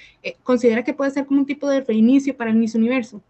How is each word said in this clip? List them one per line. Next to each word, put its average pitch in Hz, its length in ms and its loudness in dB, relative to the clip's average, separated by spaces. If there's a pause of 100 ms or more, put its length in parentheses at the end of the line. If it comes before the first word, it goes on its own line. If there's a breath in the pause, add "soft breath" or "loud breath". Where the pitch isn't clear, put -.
(220 loud breath)
eh, - 220 -12
¿considera 240 400 2
que 294 100 -4
puede 277 160 -2
ser 277 160 -4
como 277 140 0
un 277 80 0
tipo 285 200 -6
de 269 140 0
reinicio 262 560 2
para 226 140 -4
el 220 40 2
Miss 226 200 0
Universo? 226 540 -2